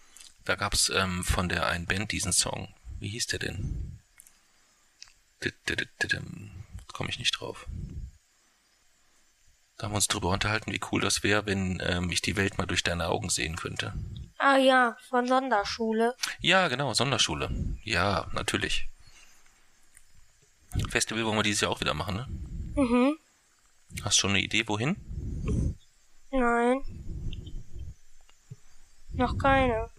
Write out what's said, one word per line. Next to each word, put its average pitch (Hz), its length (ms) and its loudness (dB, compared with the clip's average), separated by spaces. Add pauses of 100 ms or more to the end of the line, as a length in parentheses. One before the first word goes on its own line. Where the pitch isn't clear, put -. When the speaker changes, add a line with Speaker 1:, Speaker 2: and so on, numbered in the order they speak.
(460)
Speaker 1:
Da 95 100 0
gab's, - 340 2
ähm, 92 340 0
von 90 240 2
der - 200 0
einen 85 180 -2
Band 101 260 -2
diesen - 220 -2
Song. - 400 0 (260)
Wie - 100 -6
hieß 117 180 -4
der - 120 -4
denn? - 600 -6 (1400)
Dit, - 120 -4 (120)
dit, - 120 -2
dit, - 100 -4 (120)
dit, - 100 -2
dim. - 400 -6 (280)
Jetzt - 140 -16
komm - 140 -4
ich - 120 -4
nicht - 120 0
drauf. - 360 -6 (2000)
Da - 80 -6
haben 104 80 -4
wir 107 40 2
uns 95 100 4
drüber 95 220 0
unterhalten, 104 440 0
wie - 80 -2 (100)
cool - 80 2
das - 240 2
wär, 104 220 4
wenn, 95 400 0
ähm, 90 240 0
ich - 120 0
die 87 140 0
Welt 98 220 2
mal 95 80 0
durch 90 180 0
deine 85 240 0
Augen 98 220 0
sehen 85 260 -2
könnte. - 380 -6 (440)
Speaker 2:
Ah 277 200 6
ja, 262 400 6 (100)
von 247 200 0
Sonderschule. 233 880 2 (260)
Speaker 1:
Ja, 180 260 6
genau, 127 260 0
Sonderschule. - 920 0
Ja, 98 500 2
natürlich. - 560 2 (2000)
Festival 113 360 0
wollen 107 120 2
wir 104 60 4
dieses 104 180 2
Jahr 95 100 4
auch - 80 -2
wieder - 140 0
machen, 123 220 -2
ne? 117 120 -6 (480)
Speaker 2:
Mhm. 254 420 4 (840)
Speaker 1:
Hast - 140 2
schon 98 140 2
eine 95 100 4
Idee, 104 260 0
wohin? - 1080 -2 (560)
Speaker 2:
Nein. 240 520 2 (2250)
Noch 247 240 2
keine. 254 600 4